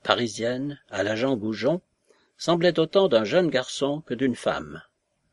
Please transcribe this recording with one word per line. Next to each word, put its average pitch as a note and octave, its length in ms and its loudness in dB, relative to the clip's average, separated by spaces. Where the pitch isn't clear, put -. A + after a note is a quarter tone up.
parisiennes, A#2+ 800 -2
à G2 140 -2
la G#2+ 120 -2
Jean C3 200 0
Goujon, A2 440 -2
semblaient E3+ 420 2
autant F#3+ 280 4
d'un A2+ 160 4
jeune D3+ 280 2
garçon C#3 500 -2
que - 140 -8
d'une A#2+ 200 0
femme. D2+ 460 -4